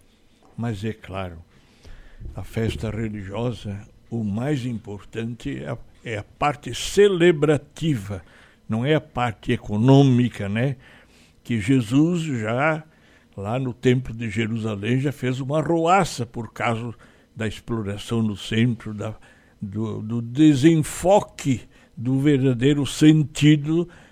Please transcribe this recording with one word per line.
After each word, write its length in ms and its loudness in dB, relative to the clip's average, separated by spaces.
Mas 280 -2
é 80 -4
claro, 460 -10
a 80 -10
festa 480 -6
religiosa, 880 -6
o 140 -6
mais 400 -4
importante 1000 -10
é 60 -10
a, 100 -8
é 140 -8
a 80 -8
parte 500 -4
celebrativa, 1500 2
não 180 -4
é 100 4
a 60 2
parte 520 -4
econômica, 960 4
né? 280 -4
Que 180 -4
Jesus 640 2
já, 600 -2
lá 220 -6
no 160 -6
Templo 400 0
de 160 -6
Jerusalém, 720 -2
já 120 -2
fez 260 -4
uma 200 -2
arruaça 640 0
por 260 -12
causa 440 -6
da 100 -4
exploração 760 -4
no 160 -2
centro, 560 -2
da, 200 -8
do, 400 -6
do 220 -4
desenfoque 1400 2
do 260 -2
verdadeiro 640 2
sentido 1000 4